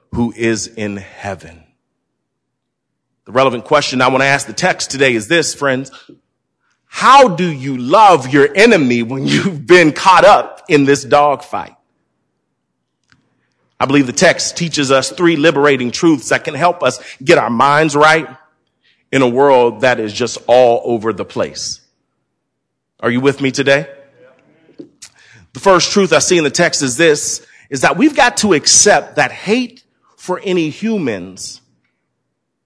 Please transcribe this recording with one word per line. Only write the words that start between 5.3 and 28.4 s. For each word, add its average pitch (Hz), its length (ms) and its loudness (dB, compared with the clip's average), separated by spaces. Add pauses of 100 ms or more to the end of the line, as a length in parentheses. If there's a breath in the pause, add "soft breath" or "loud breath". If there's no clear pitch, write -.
friends. 135 360 -4 (1040 loud breath)
How 254 360 4
do 180 200 -4
you 135 300 -8
love 147 560 2
your 147 220 4
enemy 156 480 2
when 135 240 -8
you've 147 400 -4
been 170 260 4
caught 180 320 4
up 165 420 2
in 147 180 2
this 139 180 0
dogfight? 139 720 -2 (2000)
I 120 60 -2
believe 135 220 2
the 120 40 -8
text - 460 0
teaches 151 320 -4
us 135 220 0
three 170 240 0
liberating 139 560 0
truths 160 380 0
that 131 140 -2
can 151 120 -10
help 170 260 -2
us 127 180 -2 (240 loud breath)
get 151 140 4
our 117 140 -2
minds 143 440 0
right 156 320 2 (840)
in 135 100 2
a 123 80 2
world 123 520 2
that 123 180 0
is 107 120 -6
just 113 360 -6
all 120 360 4
over 113 300 -4
the 98 100 -10
place. - 560 -10 (1200)
Are 117 120 -4
you 123 100 -2
with 135 180 -2
me 135 120 -2
today? 139 360 -2 (1700 soft breath)
The 131 60 -18
first 185 320 2
truth 185 200 0
I 151 60 4
see 170 220 0
in 156 40 0
the 143 60 -2
text 170 320 -2
is 127 160 -4
this, 156 480 0 (240 soft breath)
is 135 120 -8
that 151 160 0
we've 285 180 0
got 370 220 2
to 202 160 0